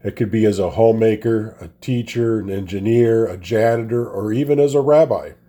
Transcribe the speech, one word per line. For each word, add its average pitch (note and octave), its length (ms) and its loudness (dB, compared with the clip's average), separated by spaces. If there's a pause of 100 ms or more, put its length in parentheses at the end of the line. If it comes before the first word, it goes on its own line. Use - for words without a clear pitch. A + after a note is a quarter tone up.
It G2+ 120 -6
could A2 140 -2
be A2 160 2
as G2+ 140 2
a F2+ 100 0
homemaker, A2+ 880 2
a F2+ 100 -16 (120)
teacher, A#2 580 -2
an G2 120 -8
engineer, A2+ 720 0
a A2 100 -8
janitor, A#2 720 -2
or G#2 240 -6
even C#3 280 0
as C#3+ 160 2
a C#3+ 40 4
rabbi. C3 520 2 (180)